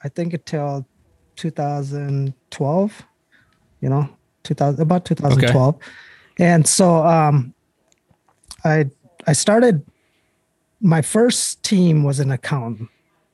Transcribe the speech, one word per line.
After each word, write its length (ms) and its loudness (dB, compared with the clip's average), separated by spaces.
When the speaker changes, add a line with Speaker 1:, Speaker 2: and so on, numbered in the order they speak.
Speaker 1:
I 60 -10
think, 240 -8
until 540 -8
two 160 -8
thousand 800 -6
twelve, 540 -4
you 100 -4
know, 200 0
two 140 -6
thousand, 260 -2
about 240 0
two 80 -4
thousand 380 2
twelve. 240 2
Speaker 2:
Okay. 100 -20
Speaker 1:
And 280 4
so, 380 2
um, 480 2
I, 240 2
I 60 2
started, 520 2
my 220 2
first 580 -2
team 420 2
was 160 -2
an 120 -2
accountant. 580 -6